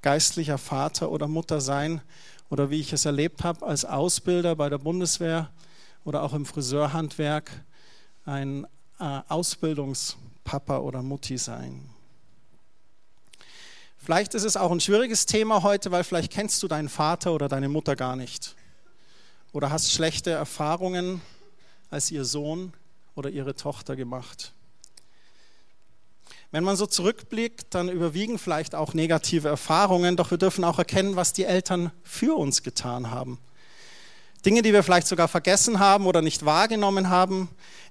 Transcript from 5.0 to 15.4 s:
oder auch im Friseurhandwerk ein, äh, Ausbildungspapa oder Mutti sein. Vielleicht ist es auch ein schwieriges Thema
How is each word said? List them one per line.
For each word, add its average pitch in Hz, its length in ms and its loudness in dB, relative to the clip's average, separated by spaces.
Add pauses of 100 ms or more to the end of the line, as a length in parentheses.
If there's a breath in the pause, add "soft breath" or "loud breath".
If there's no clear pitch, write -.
oder 147 180 -4
auch 143 100 -4
im 147 140 -4
Friseurhandwerk 147 1040 -2 (720 soft breath)
ein, 139 400 -6 (360)
äh, 139 260 -6
Ausbildungspapa 143 1500 -4
oder 131 240 -6
Mutti 135 360 -8
sein. 127 520 -10 (2000 loud breath)
Vielleicht 180 360 2
ist 208 100 -2
es 214 120 0
auch 190 140 2
ein 175 80 0
schwieriges 220 480 2
Thema 214 380 2